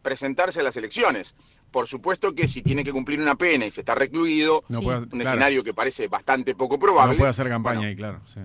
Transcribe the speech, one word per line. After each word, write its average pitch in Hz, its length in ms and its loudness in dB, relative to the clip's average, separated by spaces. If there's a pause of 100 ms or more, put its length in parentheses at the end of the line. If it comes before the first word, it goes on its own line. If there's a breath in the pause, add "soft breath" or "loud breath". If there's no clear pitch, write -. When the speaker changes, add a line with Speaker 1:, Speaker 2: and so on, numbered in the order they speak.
Speaker 1:
presentarse 139 600 -2
a - 40 0
las 127 120 -2
elecciones. 120 600 -2 (340 soft breath)
Por 123 160 -2
supuesto 175 480 -2
que 156 140 0
si 127 140 -8
tiene 139 200 0
que 139 80 -6
cumplir 139 300 -4
una 147 160 2
pena 156 300 2
y 101 40 -8
se - 120 -10
está 113 120 0
recluido, 156 760 2
Speaker 2:
No 117 100 -4
Speaker 3:
Sí. 110 60 -4
Speaker 2:
puede, 123 140 -2
Speaker 1:
un 120 120 -10
Speaker 2:
claro. 123 180 -4
Speaker 1:
escenario 131 340 2
que 104 120 -6
parece 117 340 -2
bastante 127 480 -2
poco 131 220 0
probable, 139 340 6
Speaker 2:
No - 60 2
puede 139 120 4
hacer 127 180 -2
campaña 117 280 -2
Speaker 1:
bueno, 107 140 -4
Speaker 2:
ahí, 98 60 -8
claro, 101 300 -10
sí. - 180 -18